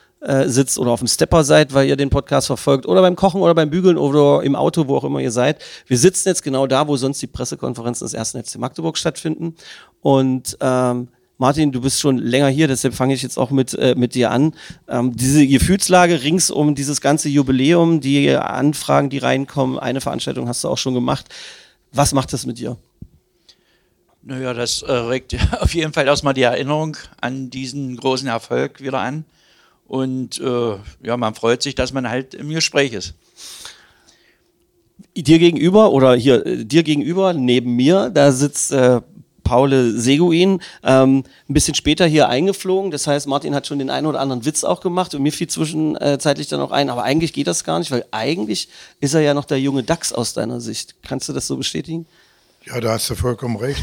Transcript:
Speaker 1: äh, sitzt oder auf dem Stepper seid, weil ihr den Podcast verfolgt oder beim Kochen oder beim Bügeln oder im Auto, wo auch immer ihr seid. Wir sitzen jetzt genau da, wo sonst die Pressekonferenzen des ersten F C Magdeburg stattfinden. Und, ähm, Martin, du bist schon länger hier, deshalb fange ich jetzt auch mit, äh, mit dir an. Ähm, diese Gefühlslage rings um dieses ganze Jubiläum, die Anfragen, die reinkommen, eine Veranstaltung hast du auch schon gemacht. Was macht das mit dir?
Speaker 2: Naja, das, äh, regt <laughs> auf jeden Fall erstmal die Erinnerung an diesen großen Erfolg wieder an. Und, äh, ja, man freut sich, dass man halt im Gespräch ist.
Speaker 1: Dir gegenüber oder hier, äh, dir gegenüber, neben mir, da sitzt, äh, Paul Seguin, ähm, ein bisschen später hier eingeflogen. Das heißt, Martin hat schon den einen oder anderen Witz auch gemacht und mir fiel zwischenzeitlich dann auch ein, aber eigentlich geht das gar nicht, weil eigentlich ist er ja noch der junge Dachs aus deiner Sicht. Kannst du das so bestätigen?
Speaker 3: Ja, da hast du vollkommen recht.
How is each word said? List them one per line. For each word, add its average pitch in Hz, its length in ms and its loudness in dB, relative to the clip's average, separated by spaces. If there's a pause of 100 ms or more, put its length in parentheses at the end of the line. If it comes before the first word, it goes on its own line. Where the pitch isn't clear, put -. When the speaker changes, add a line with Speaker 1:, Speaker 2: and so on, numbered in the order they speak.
(200)
Speaker 1:
äh, 139 280 0
sitzt 131 300 2
oder 120 140 0
auf 113 80 -2
dem 123 80 -4
Stepper 165 340 2
seid, 147 320 4
weil 135 140 4
ihr 139 80 0
den 139 120 -2
Podcast 143 380 0
verfolgt 135 400 0
oder 180 140 4
beim 180 160 4
Kochen 190 240 0
oder 170 160 4
beim 156 140 2
Bügeln 180 280 4
oder 143 460 4
im 139 100 2
Auto, 151 320 0
wo 135 100 0
auch 135 60 -2
immer 139 160 -4
ihr 131 140 -4
seid. 123 280 0 (280)
Wir 127 100 0
sitzen 180 300 4
jetzt - 160 -2
genau 135 240 0
da, 135 180 2
wo 147 100 -2
sonst 135 260 -4
die 131 40 -10
Pressekonferenzen 123 800 -8
des - 100 -10
ersten 113 240 -8
F 113 80 -12
C - 120 -14
Magdeburg 156 380 -6
stattfinden. 165 600 -6 (440)
Und, 131 600 0
ähm, 127 480 0 (300)
Martin, 143 340 2
du 127 80 -4
bist 131 180 -2
schon 135 200 2
länger 131 280 2
hier, 139 220 2
deshalb 131 260 -2
fange 135 200 0
ich 123 80 -6
jetzt 123 140 -8
auch 127 140 0
mit, 131 240 0
äh, 127 220 2
mit 123 180 0
dir 123 160 2
an. 143 240 2 (340)
Ähm, 123 280 -2
diese 139 280 4
Gefühlslage 170 800 4
rings 160 300 0
um 147 240 2
dieses 139 240 -4
ganze 147 280 0
Jubiläum, 143 720 4
die 139 300 2
Anfragen, 139 800 0
die 135 80 -6
reinkommen, 131 640 -2
eine 131 200 -4
Veranstaltung 127 460 -6
hast 120 160 -6
du - 60 -4
auch 127 100 -2
schon 127 160 -4
gemacht. 127 360 -4 (600)
Was 135 220 0
macht 135 200 -2
das 131 140 -8
mit 117 140 -10
dir? 117 160 -8 (1500)
Speaker 2:
Naja, 131 320 -8
das, 120 280 -4
äh, - 100 -4
regt 123 420 -2 (140)
<laughs> - 120 -2
auf - 140 -2
jeden 156 180 -2
Fall 143 140 0
erstmal 143 280 2
die 131 80 2
Erinnerung 147 540 0 (240)
an 131 300 -6
diesen 131 460 -8
großen 131 320 -2
Erfolg 123 520 -4
wieder 135 200 -4
an. 143 240 -6 (640)
Und, 131 520 -4
äh, 120 360 -2 (260)
ja, 120 160 -4
man 110 160 -2
freut 117 280 0
sich, 139 120 -4
dass 127 180 -4
man 131 160 -6
halt 127 240 -6
im 143 160 -14
Gespräch 147 460 -2
ist. 92 180 -10 (2000)
Speaker 1:
Dir 165 240 4
gegenüber 175 540 6
oder 131 220 6
hier, 120 320 4
äh, 123 180 -4
dir 139 180 2
gegenüber, 160 520 0
neben 123 420 2
mir, 175 320 4
da 143 240 4
sitzt, 143 400 -2
äh, 127 300 4 (420)
Paul 131 500 2
Seguin, 165 680 2 (200)
ähm, 131 420 4 (220)
ein 147 60 -8
bisschen 139 220 0
später 156 320 0
hier 151 240 4
eingeflogen. 190 600 -2
Das 147 160 -6
heißt, 143 200 -2
Martin 143 280 -4
hat 139 120 -4
schon 143 140 -4
den 135 100 -4
einen 135 160 -2
oder 139 140 -2
anderen 131 260 -4
Witz - 180 -2
auch - 160 -2
gemacht 180 340 -4
und 139 80 -4
mir 151 100 0
fiel - 160 -6
zwischenzeitlich 151 1000 -2
dann 143 120 -4
auch 139 100 -4
ein, 139 180 0
aber 120 140 -4
eigentlich 151 320 0
geht 143 140 -2
das 170 140 -4
gar 165 160 -4
nicht, 165 120 -6
weil 123 220 -4
eigentlich 170 580 -4 (300)
ist 143 120 -2
er 160 80 4
ja 143 140 2
noch 143 100 -2
der 139 160 -2
junge 135 220 -2
Dachs 160 320 -4
aus - 180 -2
deiner 117 300 -6
Sicht. 110 320 -12 (120)
Kannst 131 220 -8
du 143 60 -8
das 135 120 -6
so 135 120 -6
bestätigen? 160 480 -8 (580)
Speaker 3:
Ja, 123 160 -6
da 113 120 0
hast 113 180 -4
du 120 40 -4
vollkommen 120 420 -4
recht. 131 260 -6